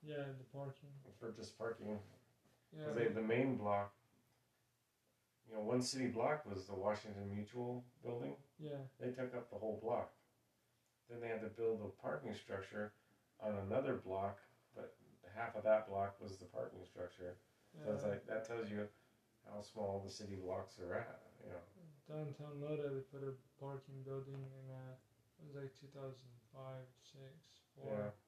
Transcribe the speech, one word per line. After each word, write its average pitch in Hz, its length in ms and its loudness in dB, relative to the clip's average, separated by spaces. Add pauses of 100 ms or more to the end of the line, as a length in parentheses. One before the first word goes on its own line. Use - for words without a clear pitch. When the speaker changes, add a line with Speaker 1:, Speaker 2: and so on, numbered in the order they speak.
Speaker 1:
Yeah, 147 220 -2 (140)
the 131 160 -12
parking. 139 400 -6 (260)
Speaker 2:
For - 120 -4
just - 260 -8
parking. 107 420 0 (720)
Speaker 1:
Yeah, 156 140 -6
Speaker 2:
'Cause 151 100 2
they, 117 100 6
Speaker 1:
but 107 100 6
Speaker 2:
the 113 60 2
main 120 360 6
block, 101 360 4 (1500)
you 110 80 -10
know, 107 60 2
one 123 200 6
city 127 260 2
block 120 380 6
was 95 220 -2
the 101 80 -4
Washington 101 540 2
Mutual 123 540 -2 (180)
Building. 131 400 -2 (160)
Speaker 1:
Yeah. 151 200 -4 (220)
Speaker 2:
They 127 120 0
took 127 240 -2
up 120 140 -4
the - 80 -6
whole 107 240 0
block. 110 340 2 (920)
Then 117 100 -6
they 117 80 -2
had 113 140 0
to 110 80 -2
build 113 320 4
a 101 80 -2 (120)
parking - 340 0
structure 101 580 -2 (480)
on 107 160 4
another 117 400 4
block, 98 420 2 (360)
but - 200 -10 (400)
half 113 200 -2
of 107 80 -4
that 107 260 10
block 98 320 0
was 98 160 -8
the 90 80 -14
parking 92 400 -6
structure. 90 520 -8 (460)
So 107 100 2
it's - 100 0
Speaker 1:
Yeah. 104 60 4
Speaker 2:
like, 101 180 0
that 110 180 0
tells 113 240 -2
you 104 200 0 (560)
how 104 160 -8
small 98 400 0
the 98 80 -6
city 98 260 -6
blocks 92 440 -4
are 87 160 -2
at, - 260 -2 (220)
you - 60 -10
know. 175 120 -6 (460)
Speaker 1:
Downtown 147 540 -6
Lodi, 147 280 0
they 135 120 0
put 139 220 -8
a 135 100 -2 (260)
parking 135 440 -6
building 135 400 -4
in, 135 280 -10
uh, 131 240 -10 (440)
it 156 60 -14
was, 143 100 -12
like, 139 200 -6
two 143 120 -16
thousand 135 420 -10 (240)
five, 131 340 -8 (140)
six, 135 600 -18 (140)
four. 139 180 -10
Speaker 2:
Yeah. 104 180 0 (160)